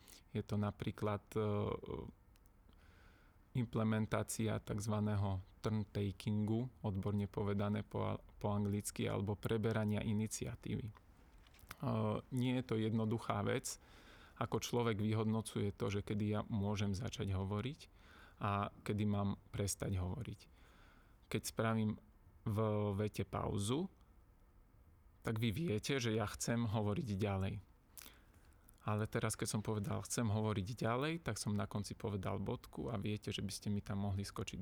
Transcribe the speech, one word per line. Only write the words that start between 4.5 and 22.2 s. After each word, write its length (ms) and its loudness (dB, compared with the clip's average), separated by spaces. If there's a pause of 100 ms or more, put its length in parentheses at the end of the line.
takzvaného 800 0 (240)
turn-takingu, 1040 0 (160)
odborne 400 2
povedané 560 0
po, 400 -2 (160)
po 160 0
anglicky, 560 0
alebo 240 0
preberania 720 2
iniciatívy. 800 -2
E, 80 -10 (1400)
nie 240 2
je 20 -8
to 140 0
jednoduchá 640 2
vec, 400 -2 (560)
ako 240 0
človek 400 2
vyhodnocuje 720 2
to, 160 -2
že 160 0
kedy 240 0
ja 160 2
môžem 480 2
začať 400 -2
hovoriť 460 -2 (640)
a 240 2 (160)
kedy 240 2
mám 240 4 (160)
prestať 480 -2
hovoriť. 420 -2 (840)
Keď 160 0
spravím 560 2 (480)